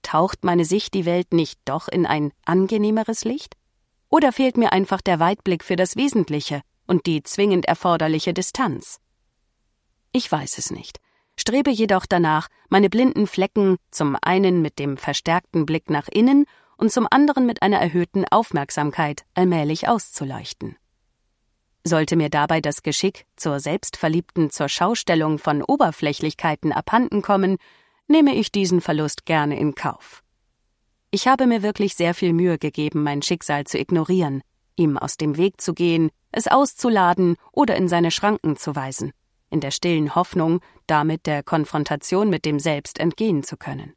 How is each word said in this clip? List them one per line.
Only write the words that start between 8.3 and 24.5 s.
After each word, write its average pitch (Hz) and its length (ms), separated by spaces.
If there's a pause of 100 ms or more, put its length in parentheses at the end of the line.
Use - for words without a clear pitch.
Distanz? - 680 (1120)
Ich - 200
weiß 147 260
es - 140
nicht, - 280 (380)
strebe 269 340
jedoch 208 340
danach, 160 420 (220)
meine 196 200
blinden 220 380
Flecken 190 500 (140)
zum 143 300
einen 180 400
mit 151 180
dem 143 160
verstärkten 165 680
Blick 160 240
nach 147 180
innen 269 380 (320)
und 220 140
zum 233 180
anderen 277 360
mit 240 160
einer 202 180
erhöhten 175 500
Aufmerksamkeit 147 1040
allmählich 165 540
auszuleuchten. 135 880 (1080)
Sollte 165 320
mir 151 140
dabei 151 320
das 147 200
Geschick - 440 (100)
zur 143 240
selbstverliebten 160 920
Zurschaustellung 156 880